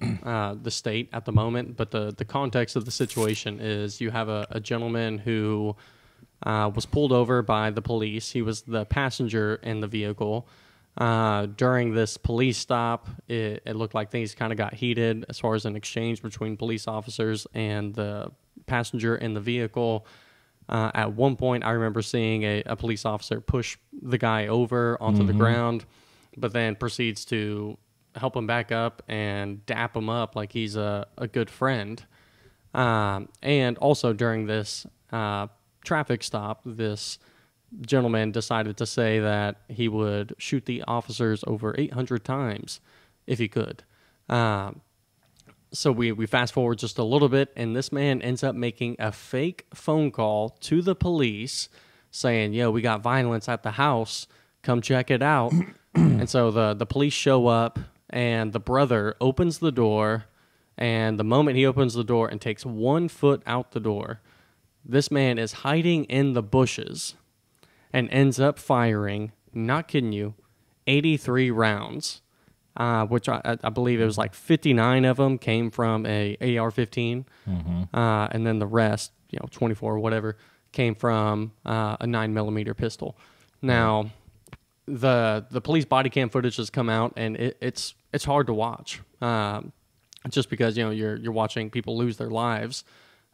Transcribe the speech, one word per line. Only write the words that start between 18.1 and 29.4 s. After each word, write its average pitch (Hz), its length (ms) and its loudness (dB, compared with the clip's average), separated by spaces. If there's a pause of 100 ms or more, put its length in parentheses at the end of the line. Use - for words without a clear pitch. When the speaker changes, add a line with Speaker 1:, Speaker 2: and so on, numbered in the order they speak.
Speaker 1:
passenger 117 500 0
in 113 180 -4
the 104 60 -4
vehicle. 113 640 -2 (640)
Uh, 110 240 0
at 107 200 -2
one 131 200 2
point, 120 300 0
I 113 60 0
remember 113 320 0
seeing 113 400 0
a, 104 240 0
a 110 100 -4
police 117 300 -4
officer 110 340 -4
push - 380 -2 (240)
the 127 160 -2
guy 110 300 0
over 117 540 2
onto 104 220 4
the 98 80 4
Speaker 2:
Mm-hmm. 104 80 2
Speaker 1:
ground, 117 440 4 (520)
but 113 160 -2
then 113 240 0
proceeds 113 500 -4
to 107 520 -4 (380)
help 131 200 -4
him 113 100 -2
back 117 240 -2
up 113 380 -2
and 101 560 -4